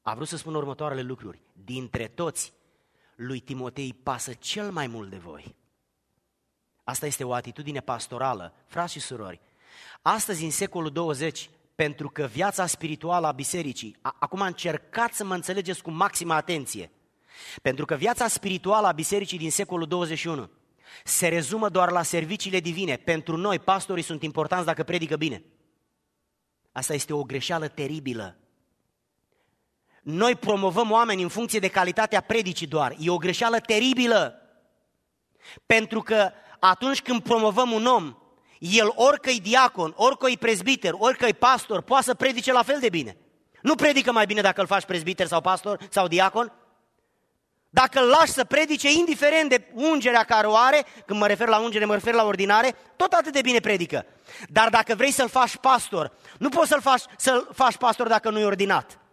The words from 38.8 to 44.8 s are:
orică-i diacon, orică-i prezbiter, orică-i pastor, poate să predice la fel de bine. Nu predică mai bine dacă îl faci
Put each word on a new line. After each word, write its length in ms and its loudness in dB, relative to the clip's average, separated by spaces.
orică-i 440 2
diacon, 560 2
orică-i 420 2
prezbiter, 600 -2
orică-i 360 2
pastor, 480 2
poate 220 2
să 100 -2
predice 380 -2
la 120 6
fel 160 0
de 100 0
bine. 280 -6
Nu 140 2
predică 360 2
mai 140 4
bine 160 -2
dacă 200 2
îl 60 2
faci 180 0